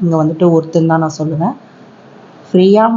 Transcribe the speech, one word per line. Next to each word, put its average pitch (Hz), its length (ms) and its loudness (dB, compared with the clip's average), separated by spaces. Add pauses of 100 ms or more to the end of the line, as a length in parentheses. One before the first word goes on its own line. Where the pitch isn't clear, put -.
இங்க 165 220 0
வந்துட்டு 160 280 -2
ஒர்த்துன்னு 160 360 0
தான் 165 160 0
நான் 156 140 -6
சொல்லுவேன். 160 360 -4 (880)
ஃப்ரீயா 196 420 2 (120)